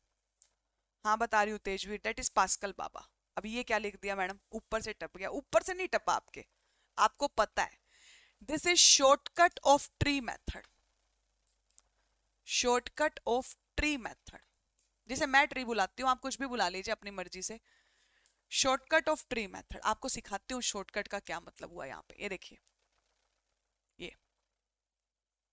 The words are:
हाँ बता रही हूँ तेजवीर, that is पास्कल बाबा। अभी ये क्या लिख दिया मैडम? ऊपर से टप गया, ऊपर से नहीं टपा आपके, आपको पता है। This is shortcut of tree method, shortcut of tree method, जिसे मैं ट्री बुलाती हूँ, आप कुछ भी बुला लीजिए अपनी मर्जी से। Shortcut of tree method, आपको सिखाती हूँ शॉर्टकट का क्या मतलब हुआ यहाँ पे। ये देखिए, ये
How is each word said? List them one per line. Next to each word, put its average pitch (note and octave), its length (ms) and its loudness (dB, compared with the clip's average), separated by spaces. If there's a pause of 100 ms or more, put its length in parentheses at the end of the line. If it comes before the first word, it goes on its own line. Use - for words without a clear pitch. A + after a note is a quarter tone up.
(1040)
हाँ G#3+ 140 2
बता A3 240 2
रही G#3+ 100 -2
हूँ G#3 80 -8
तेजवीर, G3 400 -6
that A3 200 -6
is - 100 -2
पास्कल G3 480 0
बाबा। - 300 -10 (280)
अभी G#3+ 180 -8
ये B3 100 -4
क्या A3 140 0
लिख G#3 240 -8
दिया G3 140 -4
मैडम? G3 220 -4 (140)
ऊपर A3 300 -6
से G#3+ 120 -8
टप E3+ 220 -12
गया, F#3 140 -8
ऊपर C#4 320 0
से F#4 120 -4
नहीं F#4 140 -4
टपा - 260 0
आपके, - 300 -6 (540)
आपको A3 300 2
पता - 340 0
है। - 140 -6 (720)
This D4+ 180 -2
is F4 160 6
shortcut - 760 6 (100)
of C#4+ 200 6 (120)
tree C#4+ 220 0
method, - 440 -10 (1800)
shortcut B3 680 0 (100)
of B3 260 -2 (240)
tree D4 220 0
method, - 400 -16 (680)
जिसे C4+ 160 -2
मैं C#4 220 6
ट्री C4 160 -6
बुलाती A3 380 -2
हूँ, C4 80 2
आप B3+ 100 0
कुछ C4 200 -8
भी C#4 60 -6
बुला A#3 220 0
लीजिए F#3+ 240 -6
अपनी G3+ 200 -10
मर्जी F#3 300 -10
से। A3 160 -10 (960)
Shortcut C#4 560 2
of D#4 180 0
tree A3+ 220 -4
method, F#3+ 360 -14
आपको A3 240 -2
सिखाती A3+ 460 -8
हूँ B3 100 -6
शॉर्टकट - 440 -6
का G3+ 120 -6
क्या E3+ 200 -8
मतलब E3+ 320 -18
हुआ D#3 140 -12
यहाँ G2 160 -14
पे। - 200 -20
ये G3+ 60 -6
देखिए, - 300 -12 (1400)
ये F3 160 -14 (1400)